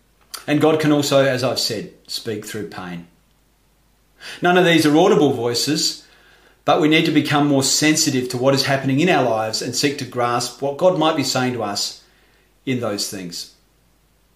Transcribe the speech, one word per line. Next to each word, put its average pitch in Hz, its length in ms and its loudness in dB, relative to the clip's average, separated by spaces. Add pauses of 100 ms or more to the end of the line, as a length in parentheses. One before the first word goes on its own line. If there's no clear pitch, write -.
(480)
And 147 140 0
God 156 180 4
can 151 120 2
also, 139 340 2
as 127 180 -2
I've 117 160 -2
said, 101 340 -6 (140)
speak 107 380 -10
through 101 240 -10
pain. 87 380 -14 (1300)
None 180 160 4
of 175 80 4
these 165 200 4
are 147 120 4
audible 165 360 4
voices, 120 760 -4 (580)
but 175 160 2
we 156 60 4
need 160 180 4
to 160 60 0
become 147 360 2
more 139 160 2
sensitive 139 680 0
to 127 80 -6
what 131 160 2
is 131 120 0
happening 135 340 -2
in 175 100 2
our 151 140 2
lives 110 380 -2
and 123 140 -6
seek 139 240 -2
to 127 60 -8
grasp 120 560 -4
what 139 160 -6
God 180 200 2
might 160 180 2
be 143 80 -2
saying 127 300 -2
to 113 100 -6
us - 400 -8 (640)
in 123 140 -2
those 104 300 -6
things. 90 440 -12 (840)